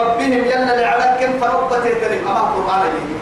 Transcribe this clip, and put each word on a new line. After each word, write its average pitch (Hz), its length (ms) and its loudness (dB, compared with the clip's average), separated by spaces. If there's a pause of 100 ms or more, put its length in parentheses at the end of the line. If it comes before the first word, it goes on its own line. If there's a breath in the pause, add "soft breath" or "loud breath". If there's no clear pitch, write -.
ربهم 233 320 0
يلا 247 480 2
لعلكم 254 600 2
فربت 240 340 0
تلك 226 520 0
أما - 140 0
القرآن - 400 0
يلي. - 420 -4